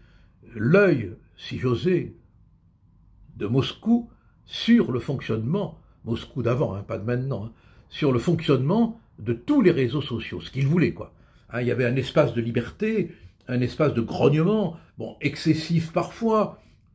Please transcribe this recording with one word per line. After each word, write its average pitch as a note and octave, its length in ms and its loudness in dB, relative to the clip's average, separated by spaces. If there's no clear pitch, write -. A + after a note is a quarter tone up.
l'œil, C3+ 580 4
si - 220 -10
j'osais, C3 560 0
de - 100 -6
Moscou G3 640 0
sur A3 460 4
le B2+ 80 -2
fonctionnement, C3 800 -4
Moscou - 380 -6
d'avant, A#2 320 0
hein, G2 80 -8
pas G2 160 -8
de F#2+ 60 -10
maintenant, B2 420 -4
hein, A#2 60 -14
sur C#3 220 0
le B2 60 2
fonctionnement E3 840 2
de G#2+ 140 -4
tous C#4+ 280 0
les F#3 100 6
réseaux C3+ 320 0
sociaux, A2 380 -8
ce - 100 -14
qu'ils C3+ 160 -2
voulaient, C#3+ 280 2
quoi. - 200 -14
Hein, A#2 100 -6
il B2 60 -2
y A#2+ 40 2
avait A#2 140 0
un A#2+ 120 0
espace A#2+ 360 2
de A2+ 80 -2
liberté, E3 720 -2
un B2 120 -2
espace B2+ 320 0
de A#2 80 -2
grognement, D#3+ 760 2
bon, A2 220 -12
excessif - 720 0
parfois, G#3+ 680 -2